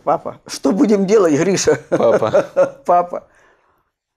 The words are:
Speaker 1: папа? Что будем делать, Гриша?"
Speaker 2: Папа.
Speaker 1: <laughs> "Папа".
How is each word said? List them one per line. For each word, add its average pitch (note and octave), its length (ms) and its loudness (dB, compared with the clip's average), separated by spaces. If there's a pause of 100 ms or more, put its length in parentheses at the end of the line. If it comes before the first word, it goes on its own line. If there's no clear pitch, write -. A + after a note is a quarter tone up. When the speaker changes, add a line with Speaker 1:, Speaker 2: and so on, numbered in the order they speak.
Speaker 1:
папа? D3 420 -6
Что - 260 -4
будем G3 360 0
делать, F#3 260 2
Гриша?" D#3 460 0 (100)
Speaker 2:
Папа. A2+ 560 0 (360)
Speaker 1:
<laughs> - 40 -20
"Папа". F3 420 -2 (880)